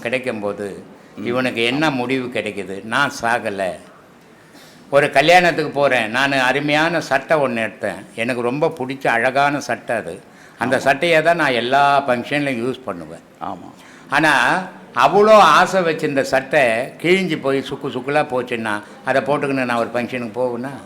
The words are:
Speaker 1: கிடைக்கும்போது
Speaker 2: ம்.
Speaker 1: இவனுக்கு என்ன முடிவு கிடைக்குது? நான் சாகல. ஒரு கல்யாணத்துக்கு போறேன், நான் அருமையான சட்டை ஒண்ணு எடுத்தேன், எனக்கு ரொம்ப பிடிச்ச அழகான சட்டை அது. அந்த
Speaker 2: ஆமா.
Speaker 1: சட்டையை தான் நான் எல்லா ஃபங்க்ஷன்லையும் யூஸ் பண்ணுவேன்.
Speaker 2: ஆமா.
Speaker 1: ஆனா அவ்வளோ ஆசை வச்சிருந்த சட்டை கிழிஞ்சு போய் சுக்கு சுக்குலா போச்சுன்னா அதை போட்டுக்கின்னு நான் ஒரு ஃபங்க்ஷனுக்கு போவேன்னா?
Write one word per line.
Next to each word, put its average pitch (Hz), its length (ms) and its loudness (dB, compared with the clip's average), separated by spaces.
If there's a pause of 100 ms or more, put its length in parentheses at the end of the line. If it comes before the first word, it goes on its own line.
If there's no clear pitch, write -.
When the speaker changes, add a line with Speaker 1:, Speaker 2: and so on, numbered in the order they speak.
Speaker 1:
கிடைக்கும்போது 110 640 -4 (480)
Speaker 2:
ம். 107 100 -10
Speaker 1:
இவனுக்கு 120 380 -2
என்ன 143 260 0
முடிவு 127 380 -2
கிடைக்குது? 98 560 -6
நான் 131 380 -2
சாகல. 107 480 -2 (1200)
ஒரு 143 220 2
கல்யாணத்துக்கு 156 600 4
போறேன், 127 380 2
நான் 135 220 0
அருமையான 147 720 0
சட்டை - 360 0
ஒண்ணு 120 280 0
எடுத்தேன், 101 360 -6 (140)
எனக்கு 120 260 -4
ரொம்ப 147 360 -2
பிடிச்ச 135 300 -6
அழகான 131 520 2
சட்டை 120 360 -6
அது. 87 200 -6 (420)
அந்த 123 200 0
Speaker 2:
ஆமா. - 20 -2
Speaker 1:
சட்டையை 156 420 2
தான் 170 140 2
நான் 151 160 0
எல்லா 135 560 2
ஃபங்க்ஷன்லையும் 127 580 -2
யூஸ் 131 200 -6
பண்ணுவேன். 82 380 -12 (200)
Speaker 2:
ஆமா. 92 260 -12 (400)
Speaker 1:
ஆனா 151 240 2 (600)
அவ்வளோ 196 420 6
ஆசை 180 440 6
வச்சிருந்த 156 400 -2
சட்டை 135 400 0 (400)
கிழிஞ்சு 170 400 0
போய் 135 200 0
சுக்கு 139 260 -8
சுக்குலா 135 340 -2 (100)
போச்சுன்னா 120 420 -4 (320)
அதை 131 160 2
போட்டுக்கின்னு 139 440 -2
நான் 120 120 -2
ஒரு 113 160 -2
ஃபங்க்ஷனுக்கு 120 460 -6
போவேன்னா? 127 340 -4 (120)